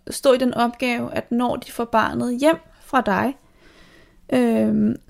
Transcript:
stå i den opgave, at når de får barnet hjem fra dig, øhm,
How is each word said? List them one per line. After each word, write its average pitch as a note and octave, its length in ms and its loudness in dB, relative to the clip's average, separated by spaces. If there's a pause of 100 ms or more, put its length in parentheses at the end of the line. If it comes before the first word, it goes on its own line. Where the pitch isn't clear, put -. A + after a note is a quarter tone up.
(100)
stå - 220 2
i B3+ 60 4
den B3 160 0
opgave, A#3+ 600 -2
at - 180 -6
når A#3+ 240 0
de - 160 -14
får A#3+ 120 -6
barnet A#3+ 560 -2
hjem D#4+ 180 4 (260)
fra C4 160 0
dig, G3 360 -2 (960)
øhm, A3 640 2 (140)